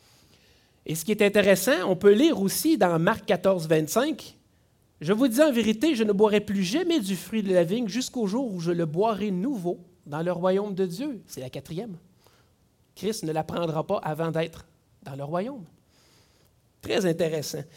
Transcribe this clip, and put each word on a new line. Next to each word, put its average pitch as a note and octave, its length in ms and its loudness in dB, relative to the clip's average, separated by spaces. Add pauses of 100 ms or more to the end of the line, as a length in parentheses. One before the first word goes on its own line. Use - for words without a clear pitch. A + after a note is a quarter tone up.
(840)
Et D#3 100 -6
ce D#3+ 120 -8
qui G#3+ 60 0
est G#3 100 2
intéressant, G3+ 640 4
on F#3 80 2
peut G3+ 160 6
lire A#3 300 4
aussi D4+ 340 0
dans F3+ 220 4
Marc G3 260 0
quatorze, F#3 420 0
vingt-cinq, « E3+ 680 0 (680)
Je D#3 100 0
vous A#3+ 160 4
dis A#3 140 4
en D#4 100 6
vérité, A3 420 2
je A3+ 100 2
ne G#3 80 0
boirai G#3 280 4
plus G3+ 220 -2
jamais D#4+ 380 0
du G3 160 -4
fruit A3 260 -4
de F#3+ 100 0
la F3+ 120 6
vigne A3 220 -2
jusqu'au A3+ 400 -4
jour A#3 240 -2
où F3+ 100 -6
je E3+ 120 -2
le E3+ 140 0
boirai G3+ 440 0
nouveau F#3 480 -4 (280)
dans D3+ 160 -6
le F3 100 -2
royaume F#3 420 0
de F#3+ 120 -2
Dieu. » G#3 400 -8
C'est - 160 -14
la B2+ 80 -10
quatrième. E3+ 480 -10 (960)
Christ G#3+ 300 -6
ne D#3 80 -2
la D#3 120 -2
prendra E3 420 -4
pas G3 120 -2
avant D#3+ 320 -4
d'être D#3+ 360 -6 (360)
dans C#3 120 -14
le C#3 80 -10
royaume. F3+ 420 -8 (1160)
Très - 240 -2
intéressant. D#3+ 580 -2 (140)